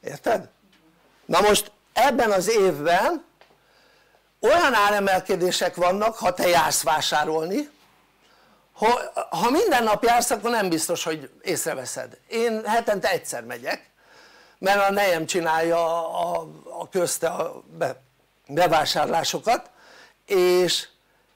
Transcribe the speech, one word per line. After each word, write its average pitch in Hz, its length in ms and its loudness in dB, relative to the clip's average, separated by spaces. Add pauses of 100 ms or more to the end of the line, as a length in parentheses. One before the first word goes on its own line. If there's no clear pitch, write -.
Érted? 185 460 -4 (760)
Na 175 160 2
most 208 300 4 (220)
ebben 240 380 2
az 185 180 0
évben 190 760 2 (1200)
olyan 302 280 4
áremelkedések 196 1000 0
vannak, 196 420 0
ha 180 160 -2
te - 140 -2
jársz 165 360 2
vásárolni, 160 840 -2 (1040)
ha, 220 260 2 (300)
ha 180 200 -2
minden 294 340 2
nap 214 200 0
jársz, 240 280 4
akkor 220 200 -2
nem 214 180 0
biztos, 165 340 -2
hogy 156 260 -8 (120)
észreveszed. 135 760 -6 (100)
Én 226 380 -2
hetente 214 440 0
egyszer 139 340 -4
megyek, 123 460 -10 (680)
mert 196 320 2
a - 20 2
nejem 190 340 0
csinálja 165 520 0
a, 170 580 -2
a, 165 120 -6 (320)
a - 100 -12
közte 170 380 -2
a 170 360 -8 (140)
be-, 135 240 -6 (460)
bevásárlásokat, 160 1200 0 (560)
és 180 640 2 (480)